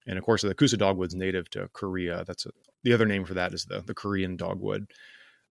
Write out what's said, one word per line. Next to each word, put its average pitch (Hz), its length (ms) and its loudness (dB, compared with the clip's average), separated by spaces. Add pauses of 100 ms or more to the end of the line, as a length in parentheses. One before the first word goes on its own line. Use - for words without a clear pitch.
And 92 100 -4
of 92 60 -6
course, 110 200 4
the 98 100 2
Coosa 131 240 4
dogwood's 92 380 2
native 92 360 -2
to 95 220 -8
Korea. 87 540 -4
That's - 180 -8
a, - 60 -12 (320)
the 120 100 6
other 113 120 6
name 98 200 2
for 90 80 -8
that 90 200 0
is 85 120 -6
the, 98 160 -6
the 92 120 -8
Korean 95 440 -2
dogwood. 98 540 -4 (600)